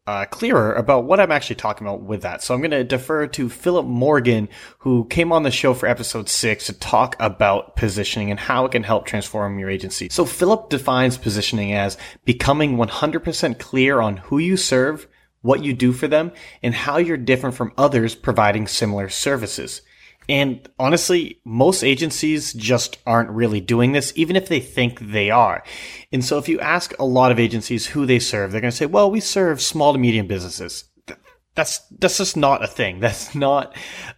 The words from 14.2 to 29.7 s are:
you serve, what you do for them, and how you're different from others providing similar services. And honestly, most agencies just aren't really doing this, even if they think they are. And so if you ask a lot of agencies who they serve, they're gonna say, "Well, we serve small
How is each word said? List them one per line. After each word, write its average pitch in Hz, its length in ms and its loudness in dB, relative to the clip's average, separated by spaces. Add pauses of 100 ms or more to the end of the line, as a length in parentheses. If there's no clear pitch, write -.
you 180 180 2
serve, 135 500 0 (340)
what 139 220 2
you 139 100 -2
do 123 200 2
for 139 140 -4
them, 156 240 0 (320)
and 120 100 0
how 143 240 -2
you're 170 180 2
different 127 400 0
from 117 220 -4
others 131 380 2
providing 107 500 2
similar 101 440 -2
services. 107 760 -4 (440)
And 139 500 -2
honestly, 165 640 0
most 131 400 2
agencies 151 720 0
just 117 540 -2
aren't 117 240 2
really 107 300 0
doing 120 320 2
this, 139 220 -2
even 165 200 0
if 185 120 0
they 160 120 0
think 123 400 -2
they 104 320 0
are. 107 320 4 (480)
And 127 120 0
so 143 140 0
if 147 100 -6
you 165 120 0
ask 170 400 -2
a - 40 -2
lot 127 280 4
of 113 80 2
agencies 113 480 -2
who 143 180 -2
they 123 140 4
serve, 101 320 -2
they're 107 100 -4
gonna 120 100 0
say, 135 140 -2
"Well, 202 240 4
we 214 120 0
serve 170 380 0
small 147 320 2